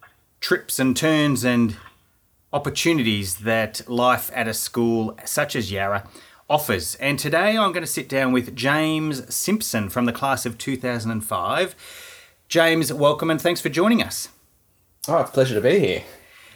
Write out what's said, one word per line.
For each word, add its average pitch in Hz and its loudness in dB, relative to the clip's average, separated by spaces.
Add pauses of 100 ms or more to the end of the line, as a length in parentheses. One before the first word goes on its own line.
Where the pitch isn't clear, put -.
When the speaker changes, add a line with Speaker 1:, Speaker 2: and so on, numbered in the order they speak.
(400)
Speaker 1:
trips - -2
and 131 2
turns 147 2
and 120 2 (760)
opportunities 113 0
that 110 0
life 120 2
at 117 -2
a 110 -4
school 113 0
such 147 -2
as 98 -4
Yarra 98 -2 (400)
offers. 135 0
And 139 0
today 175 0
I'm 196 0
gonna 165 -6
sit 143 -6
down 135 0
with 123 0
James 151 0
Simpson 202 -2
from 120 0
the 120 0
class 135 -2
of 113 -8
two 131 -6
thousand 120 -4
and 110 -4
five. 113 -2 (720)
James, 165 2
welcome 147 2
and 156 0
thanks 175 0
for 165 -2
joining 196 2
us. - -8 (800)
Speaker 2:
Oh, 156 4
it's - -2
a - -20
pleasure 127 4
to 107 2
be 151 4
here. 92 0 (520)